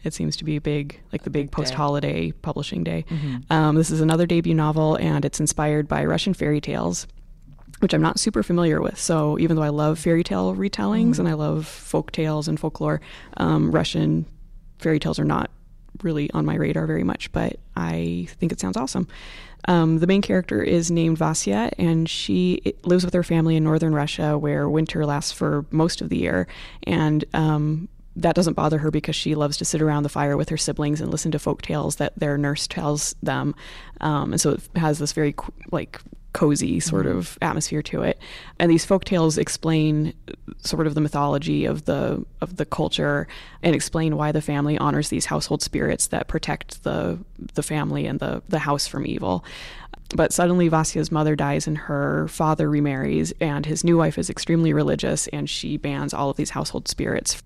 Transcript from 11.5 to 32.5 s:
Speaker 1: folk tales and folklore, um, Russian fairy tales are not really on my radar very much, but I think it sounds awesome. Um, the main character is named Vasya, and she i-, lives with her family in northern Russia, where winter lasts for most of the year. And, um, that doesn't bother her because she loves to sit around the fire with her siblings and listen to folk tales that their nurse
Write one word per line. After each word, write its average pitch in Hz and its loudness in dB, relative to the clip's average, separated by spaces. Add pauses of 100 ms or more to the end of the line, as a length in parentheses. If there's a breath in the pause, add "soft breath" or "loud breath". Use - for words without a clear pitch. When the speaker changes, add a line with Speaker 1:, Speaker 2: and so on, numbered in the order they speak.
Speaker 1:
folk - -4
tales 156 -2
and 156 -2
folklore, 151 -2 (360 loud breath)
um, 156 4
Russian 160 2 (540)
fairy 160 2
tales 160 -2
are 147 2
not 151 0 (540)
really 151 0
on 156 0
my 156 0
radar 160 0
very 160 0
much, - -4
but - -2 (180)
I 170 -2 (120)
think 170 0
it - -6
sounds 190 -4
awesome. 208 -4 (600 loud breath)
Um, 160 6
the 165 4
main 196 4
character - 0
is 170 2
named 165 4
Vasya, 196 0
and 165 4
she 180 0
i-, - 0 (100)
lives 180 4
with 180 0
her 175 4
family 160 4
in 156 4
northern 156 4
Russia, 147 0
where 147 0
winter 156 2
lasts 143 -2
for 147 0
most 156 2
of - -4
the - 0
year. 90 0 (380 loud breath)
And, 151 2
um, 156 2 (280)
that 170 2
doesn't 170 4
bother 156 2
her 151 0
because 151 -2
she 160 -2
loves 147 0
to - -4
sit 156 0
around 147 2
the 147 -2
fire 143 0
with 165 -2
her 156 -2
siblings 151 -2
and - -4
listen 156 -2
to 151 0
folk - -2
tales 151 -2
that - -2
their 143 0
nurse 143 0